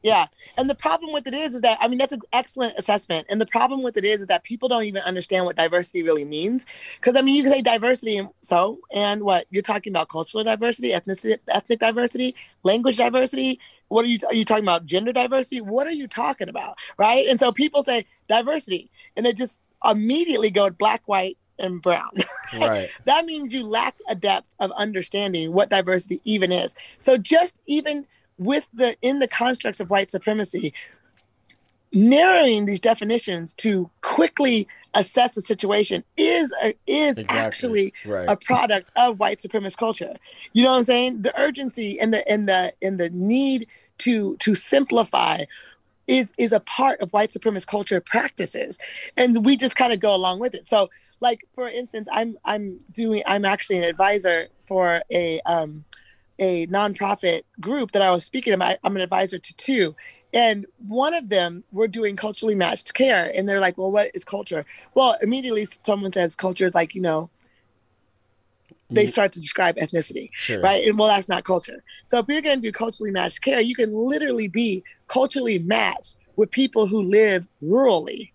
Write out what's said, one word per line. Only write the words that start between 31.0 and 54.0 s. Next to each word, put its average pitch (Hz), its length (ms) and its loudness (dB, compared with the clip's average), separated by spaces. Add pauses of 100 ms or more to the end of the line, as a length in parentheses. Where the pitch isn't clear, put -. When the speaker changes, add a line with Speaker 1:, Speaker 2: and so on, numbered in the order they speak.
Speaker 1:
narrowing 262 720 6
these 202 160 -2
definitions 214 720 -2
to 190 380 -2 (100)
quickly 269 680 2 (280)
assess 240 420 2
a 214 40 -6
situation 202 640 -2 (120)
is 320 360 2 (100)
a, 214 120 0 (120)
is 285 320 2
Speaker 2:
Exactly. - 200 -4
Speaker 1:
actually 220 560 -2 (120)
Speaker 2:
Right. 190 220 -4
Speaker 1:
a 202 80 2
product 214 600 0
of 240 220 4
white 202 220 0
supremacist 202 380 -6
culture. 220 360 -4 (380)
You 240 120 6
know 262 80 6
what 254 60 6
I'm 240 60 4
saying? 247 380 2
The 254 160 -2
urgency 254 600 -2
and 226 120 2
the, - 180 0
and 208 180 2
the, 185 240 2 (100)
and 190 160 -2
the 170 120 -2
need 226 560 0 (320)
to, 214 400 0
to 214 160 2
simplify 226 920 2 (600)
is, 254 300 2
is 233 160 2
a 208 80 2
part - 400 0
of 180 120 -6
white 214 180 2
supremacist 208 360 -4
culture 202 340 -2
practices. - 800 -4 (380)
And 233 280 4
we 269 120 6
just 262 200 -2
kinda 240 200 2
go 202 180 2
along 185 260 -2
with 247 140 -4
it. - 140 -16
So, 208 220 4 (300)
like, 240 340 0
for 247 140 -8
instance, 226 420 -10
I'm, 220 340 -4
I'm 202 360 -6 (100)
doing, 220 360 -2
I'm 202 180 0
actually 196 340 0
an 175 60 0
advisor 180 640 2 (180)